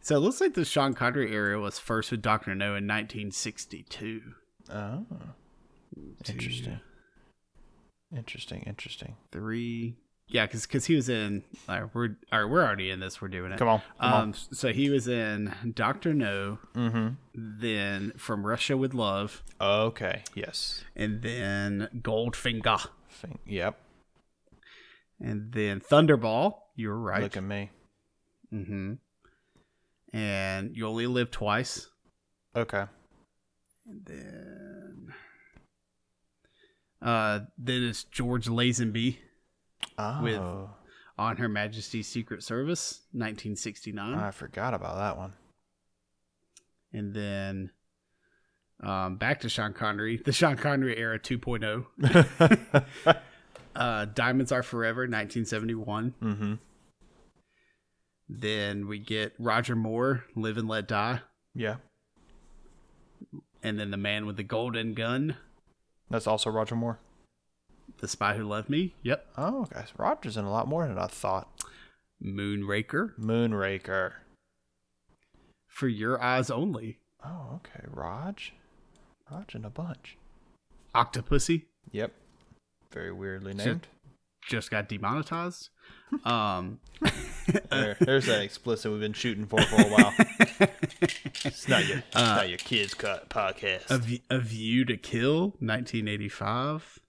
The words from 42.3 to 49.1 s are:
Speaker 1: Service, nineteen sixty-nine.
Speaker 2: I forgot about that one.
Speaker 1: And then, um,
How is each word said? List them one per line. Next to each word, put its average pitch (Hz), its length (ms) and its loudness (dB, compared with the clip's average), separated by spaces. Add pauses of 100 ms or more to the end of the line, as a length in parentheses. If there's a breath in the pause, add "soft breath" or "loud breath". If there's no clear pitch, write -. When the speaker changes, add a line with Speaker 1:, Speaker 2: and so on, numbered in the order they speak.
Speaker 1:
Service, 139 600 -4 (100)
nineteen 107 420 -6
sixty-nine. 104 640 -8
Speaker 2:
I 104 140 -4
forgot 107 420 -6
about 98 220 -6
that 101 220 -2
one. 95 160 -10 (1600)
Speaker 1:
And 104 220 -4
then, 98 560 -4 (1120)
um, 95 340 -2